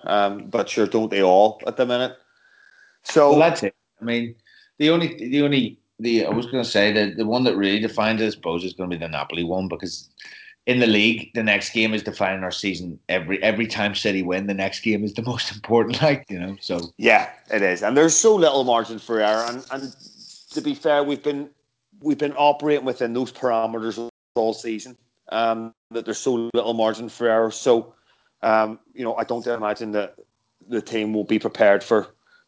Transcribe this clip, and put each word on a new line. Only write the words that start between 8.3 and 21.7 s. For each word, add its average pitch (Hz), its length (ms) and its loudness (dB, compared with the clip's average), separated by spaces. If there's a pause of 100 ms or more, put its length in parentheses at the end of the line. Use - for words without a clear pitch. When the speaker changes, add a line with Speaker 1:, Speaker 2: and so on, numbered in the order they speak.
Speaker 2:
is 92 100 -8
gonna 90 160 -8
be 87 80 -6
the 82 100 -8
Napoli 80 360 -6
one, 92 240 -4
because 85 420 -12 (580)
in 123 120 2
the 120 80 4
league, 107 460 2
the 117 100 -2
next 101 280 0
game 110 220 0
is 104 100 -4
defining 95 400 -4
our 90 80 -6
season. 87 480 -8 (100)
Every, 87 320 -2
every 110 240 0
time 104 300 -4
City 95 260 -2
win, 92 260 -4
the 101 60 -2
next 95 280 -6
game 107 220 -2
is 104 100 -6
the 113 100 -8
most 120 280 -6
<laughs> 104 40 -12
important, 113 460 0
like, 143 280 0
you 95 100 -10
know, 98 220 -10
so. 85 360 -8
Speaker 1:
Yeah, 110 320 4 (220)
it 107 100 0
is. 92 200 0
And 110 160 2
there's 156 180 6
so 220 200 6
little 143 280 4
margin 113 360 0
for 113 200 -4
error. 107 280 2
And, 127 240 -10
and 135 240 -12 (560)
to 151 100 -6
be 147 140 -4
fair, 147 280 2
we've 143 200 -4
been, 143 260 -4 (520)